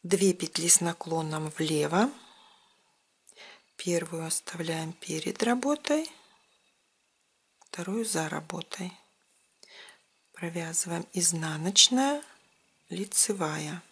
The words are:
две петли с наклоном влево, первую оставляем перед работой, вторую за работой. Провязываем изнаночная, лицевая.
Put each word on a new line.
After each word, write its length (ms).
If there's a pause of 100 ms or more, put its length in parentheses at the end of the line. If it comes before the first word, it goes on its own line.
две 280
петли 360
с 120
наклоном 680
влево, 600 (1700)
первую 480
оставляем 680
перед 500
работой, 680 (1500)
вторую 460
за 240
работой. 640 (1400)
Провязываем 800
изнаночная, 1120 (680)
лицевая. 1040